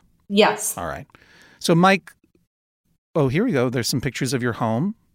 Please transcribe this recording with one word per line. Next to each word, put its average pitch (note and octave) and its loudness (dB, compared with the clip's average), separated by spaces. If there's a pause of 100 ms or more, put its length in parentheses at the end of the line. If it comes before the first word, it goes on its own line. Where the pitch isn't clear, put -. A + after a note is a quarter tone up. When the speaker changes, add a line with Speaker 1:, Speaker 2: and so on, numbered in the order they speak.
(280)
Speaker 1:
Yes. - 0
Speaker 2:
All F3+ -6
right. D3 -8 (520)
So, - 2
Mike, F#3 4 (1000)
oh, C#3+ 2
here D#3 0
we B3 0
go. B2+ 0
There's A#2 -2
some C3 -2
pictures C3+ -4
of A#2+ -2
your A#2+ -2
home, B2+ -2 (200)